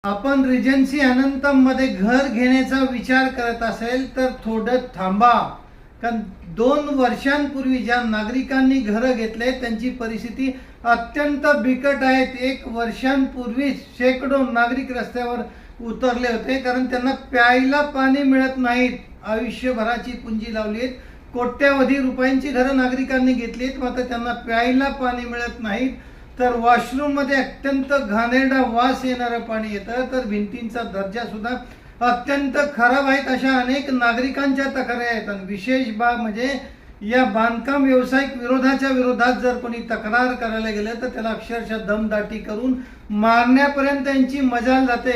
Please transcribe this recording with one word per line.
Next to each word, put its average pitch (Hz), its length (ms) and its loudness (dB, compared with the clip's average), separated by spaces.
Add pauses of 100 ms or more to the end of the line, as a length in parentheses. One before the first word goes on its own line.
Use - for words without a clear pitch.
आपण 269 420 0
रिजन्सी 262 540 2
अनंतममध्ये 262 880 4
घर 226 400 2
घेण्याचा 254 520 2 (120)
विचार 262 360 0
करत 233 360 -4
असेल 240 420 -2 (100)
तर 262 120 0 (180)
थोडं 226 320 0 (180)
थांबा, 196 360 2 (680)
कारण 226 180 -2 (360)
दोन 285 400 2
वर्षांपूर्वी 262 840 0
ज्या 233 280 0
नागरिकांनी 262 760 2
घरं 226 320 0
घेतले 226 400 -2
त्यांची 247 400 -4
परिस्थिती 226 600 -6 (340)
अत्यंत 285 600 0 (160)
बिकट 254 400 2
आहे. 262 220 4 (160)
एक 262 260 -4
वर्षांपूर्वीच 247 1120 -2 (160)
शेकडो 262 540 2
नागरिक 254 400 0
रस्त्यावर 240 500 -4 (420)
उतरले 240 440 -2
होते, 262 320 -2
कारण 254 260 0
त्यांना 254 300 -2 (160)
प्यायला 262 560 4
पाणी 269 360 2
मिळत 262 360 4
नाहीत. 247 380 2 (280)
आयुष्यभराची 226 880 -2
पुंजी 226 400 -6
लावलीत, 220 360 -4 (440)
कोट्यवधी 269 640 2
रुपयांची 262 520 0
घरं 262 280 2
नागरिकांनी 254 560 2
घेतलीत, 233 440 -4
मात्र 254 260 -4
त्यांना 240 300 -4 (120)
प्यायला 254 460 2
पाणी 247 340 -4
मिळत 240 340 -8
नाहीत. 226 320 -2 (480)
तर 247 160 2
वॉशरूममध्ये 262 800 2
अत्यंत 269 580 -2
घाणेरडा 254 760 2
वास 247 380 0
येणारं 240 340 -2
पाणी 220 340 -4
येतं, 233 380 -4
तर 254 160 -2
भिंतींचा 220 560 -4
दर्जा 196 400 -6
सुद्धा 208 260 -8 (540)
अत्यंत 262 500 0 (220)
खराब 254 320 4
आहेत, 269 200 2
अशा 262 300 0
अनेक 269 320 0
नागरिकांच्या 262 760 0
तक्रारी 240 380 -4
आहेत. 220 240 -4
आणि 196 160 -8
विशेष 220 520 -2
बाब 240 240 0
म्हणजे 226 260 -4 (560)
या 247 220 4
बांधकाम 233 580 0
व्यावसायिक 262 540 2
विरोधाच्या 262 520 2
विरोधात 247 520 2
जर 247 160 2
कोणी 233 240 -6 (100)
तक्रार 233 420 0
करायला 220 360 -4
गेलं 214 320 -4
तर 254 60 -4
त्याला 226 220 -6
अक्षरशः 220 580 -6
दमदाटी 214 520 -2
करून 240 340 -2 (380)
मारण्यापर्यंत 262 920 4
त्यांची 269 360 0
मजाल 254 440 2
जाते. 240 300 0